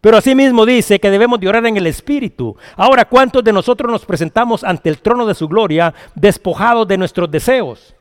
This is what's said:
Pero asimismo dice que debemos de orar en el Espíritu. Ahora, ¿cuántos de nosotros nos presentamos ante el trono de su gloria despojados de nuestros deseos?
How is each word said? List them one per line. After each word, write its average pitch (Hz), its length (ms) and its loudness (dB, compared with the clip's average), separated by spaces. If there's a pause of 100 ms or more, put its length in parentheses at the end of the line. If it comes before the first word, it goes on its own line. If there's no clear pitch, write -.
Pero 220 160 4
asimismo 262 500 2
dice 226 320 2
que 202 120 0
debemos 226 280 0
de 185 100 -4
orar 226 160 0
en 226 120 -2
el 185 100 -2
Espíritu. 160 680 -6 (180)
Ahora, 240 300 2
¿cuántos 254 400 2
de 220 80 2
nosotros 233 360 -2
nos 233 160 -6
presentamos 202 600 -4
ante 170 240 -4
el 151 100 -4
trono 240 280 0
de 208 80 -2
su 160 120 -8
gloria 165 480 0 (220)
despojados 202 720 0
de 190 100 0
nuestros 175 320 -4
deseos? 156 720 -4